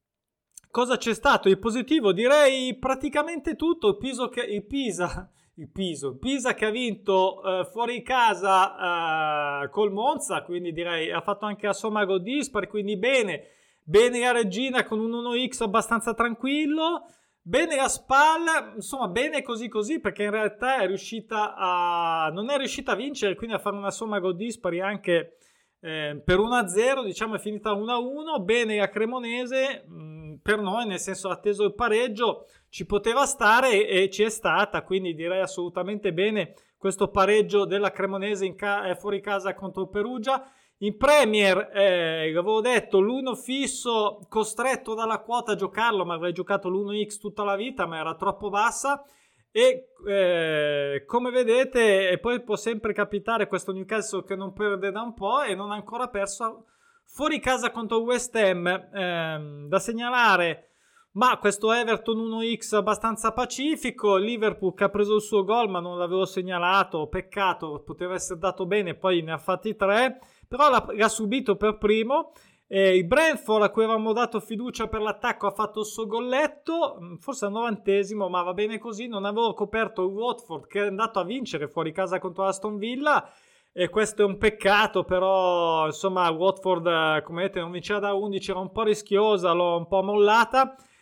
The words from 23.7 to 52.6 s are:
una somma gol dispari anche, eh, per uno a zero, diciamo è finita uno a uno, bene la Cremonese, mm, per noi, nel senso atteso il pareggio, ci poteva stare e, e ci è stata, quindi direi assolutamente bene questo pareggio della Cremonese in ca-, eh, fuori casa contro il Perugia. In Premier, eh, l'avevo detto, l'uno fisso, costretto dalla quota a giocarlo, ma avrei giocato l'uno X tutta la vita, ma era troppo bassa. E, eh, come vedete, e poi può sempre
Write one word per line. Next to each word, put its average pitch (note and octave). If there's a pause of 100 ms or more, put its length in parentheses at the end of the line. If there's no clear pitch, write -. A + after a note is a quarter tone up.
una G3+
somma G#3
gol F#3
dispari F#3
anche, F#3 (420)
eh, D3+
per F3+
uno A3+
a A3
zero, B3
diciamo A3
è -
finita G#3+
uno G#3+
a A#3+
uno, C#4+
bene G#3+
la G3
Cremonese, B3
mm, D#3
per G#3
noi, G#3+
nel F#3
senso F#3
atteso G3+
il G3+
pareggio, A3 (240)
ci -
poteva A3+
stare A3
e, F#3+
e G3
ci G3+
è A3
stata, F#3
quindi F#3
direi F3
assolutamente F3+
bene G3 (240)
questo G3
pareggio G3+
della F#3+
Cremonese G3
in F3+
ca-, G3+
eh, F3+
fuori G3
casa G3
contro F#3+
il F#3
Perugia. B3+ (300)
In G#3
Premier, G#3+
eh, E3
l'avevo G3+
detto, G#3+
l'uno B3
fisso, A#3+
costretto A#3
dalla A3
quota A#3
a G3
giocarlo, G3
ma F3
avrei E3+
giocato F#3
l'uno G3+ (100)
X G#3
tutta G#3
la G3
vita, A3+
ma E3
era D#3+
troppo G3
bassa. A#3+ (480)
E, B3+ (180)
eh, D3+
come B3
vedete, A#3
e F3+
poi A#3+
può G#3+
sempre A3